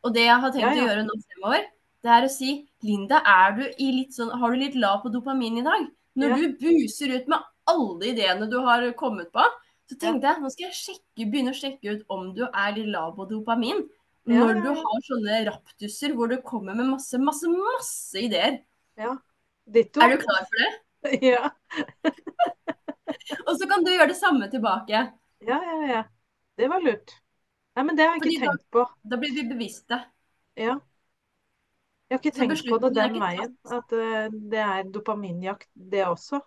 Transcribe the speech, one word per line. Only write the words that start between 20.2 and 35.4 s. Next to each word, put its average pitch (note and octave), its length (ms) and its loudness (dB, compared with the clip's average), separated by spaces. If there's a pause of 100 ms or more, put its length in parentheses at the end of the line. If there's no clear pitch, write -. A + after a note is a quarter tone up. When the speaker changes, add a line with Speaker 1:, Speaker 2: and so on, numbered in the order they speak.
Speaker 1:
klar G3 240 0
for A3 160 -4
det? A4 180 -2 (220)
Speaker 2:
<laughs> C#4 200 -2
Ja. B3+ 280 4 (540)
Speaker 1:
<laughs> D#4 180 -2 (1300)
Og E4+ 100 0
så F#4+ 100 -4
kan F#4 160 4
du F4+ 80 2
gjøre E4 200 6
det - 60 -6
samme C4+ 320 2
tilbake. A3 520 0 (400)
Speaker 2:
Ja, A#3+ 240 -2
ja, E4 100 -4 (120)
ja. A3+ 140 -2 (560)
Det A#3+ 120 2
var F4+ 140 -2
lurt. A3 300 -2 (640)
Nei, C4 120 -2
men E4 80 0
det D#4 100 6
har E4+ 100 4
jeg D#4 60 -6
Speaker 1:
Fordi D#4+ 140 0
Speaker 2:
ikke B3+ 80 -2
Speaker 1:
da, C#4 80 2
Speaker 2:
tenkt - 140 -6 (100)
på. B3 80 4 (260)
Speaker 1:
da B3 100 -2
blir C#4+ 160 -4
vi D4 120 -4
bevisste. A#3 500 -6 (580)
Speaker 2:
Ja. A#3 200 0 (1300)
Jeg C4 80 -2
har - 20 -2
ikke G4+ 140 -2
Speaker 1:
Så C4+ 80 -10
Speaker 2:
tenkt A#3+ 80 2 (180)
på A3+ 100 2
det B3 140 2
Speaker 1:
beslutningen - 60 0
er G#3+ 100 2
Speaker 2:
den A3 80 -4
Speaker 1:
ikke G#3 100 -2
Speaker 2:
veien, G3 380 -6
Speaker 1:
tatt. A#3+ 140 -8
Speaker 2:
at, - 140 -8
eh, A3+ 360 -4 (220)
det A3 100 -2
er G3 220 0 (100)
dopaminjakt, G3 760 -6 (220)